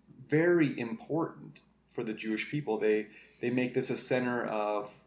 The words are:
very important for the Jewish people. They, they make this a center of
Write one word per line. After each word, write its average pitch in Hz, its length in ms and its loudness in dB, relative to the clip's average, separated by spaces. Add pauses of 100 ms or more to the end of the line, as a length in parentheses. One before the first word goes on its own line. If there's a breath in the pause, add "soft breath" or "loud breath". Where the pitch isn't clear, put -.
(280)
very 160 500 4
important 120 800 -6 (340)
for 120 100 -4
the 110 80 -4
Jewish 107 380 -4
people. 127 280 -2
They, 107 280 2 (340 soft breath)
they 120 100 -2
make 123 240 2
this 131 160 0
a 117 60 -2
center 123 500 -2
of 104 440 -2 (160)